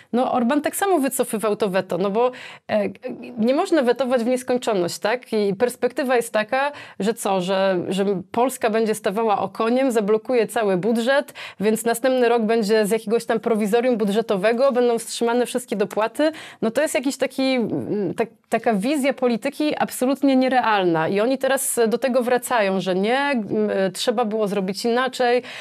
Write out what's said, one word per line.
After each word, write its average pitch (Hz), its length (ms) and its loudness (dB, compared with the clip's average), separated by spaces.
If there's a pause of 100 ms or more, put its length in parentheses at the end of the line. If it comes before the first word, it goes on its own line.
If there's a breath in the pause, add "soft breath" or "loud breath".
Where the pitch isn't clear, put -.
(140 loud breath)
no 240 180 2
Orban 254 300 2
tak 320 140 -4
samo 381 240 2
wycofywał 226 560 -2
to 208 140 0
weto, 185 280 -2
no 196 120 0
bo, 240 220 2 (400 loud breath)
e, 208 180 0 (480)
nie 240 180 2
można 339 260 2
wetować 247 420 2
w 220 40 -2
nieskończoność, 247 720 -2
tak? 233 340 -4
I 202 200 2
perspektywa 247 600 0
jest 240 180 0
taka, 262 380 0 (280 loud breath)
że 208 140 0
co, 196 280 0
że, 190 380 2 (100)
że 190 160 0 (260)
Polska 247 380 0
będzie 220 260 0
stawała 214 440 0
okoniem, 233 520 0
zablokuje 220 560 0
cały 208 300 0
budżet, 233 560 0 (260 loud breath)
więc 220 260 0
następny 240 440 2
rok 233 140 2
będzie 220 420 2
z 190 60 -2
jakiegoś 220 340 0
tam 226 140 0
prowizorium 226 580 2
budżetowego, 220 720 2
będą 240 280 2
wstrzymane 233 460 0
wszystkie 240 300 -6
dopłaty. 214 560 0 (300 loud breath)
No 220 100 0
to 262 100 0
jest 311 140 0
jakiś 277 220 -2
taki, - 260 -2
mm, 202 720 -2
tak, 220 160 -2 (200)
taka 226 240 0
wizja 262 400 0
polityki 269 640 -2
absolutnie 269 560 0
nierealna 214 720 2
i 196 120 0
oni 254 180 2
teraz 269 500 -2
do 226 100 0
tego 254 260 0
wracają, 226 580 0
że 180 140 0
nie, 214 220 2
mm, 277 280 0 (240)
e, 190 220 0
trzeba 233 340 0
było 214 220 -2
zrobić 196 380 -2
inaczej, 247 560 0 (200 loud breath)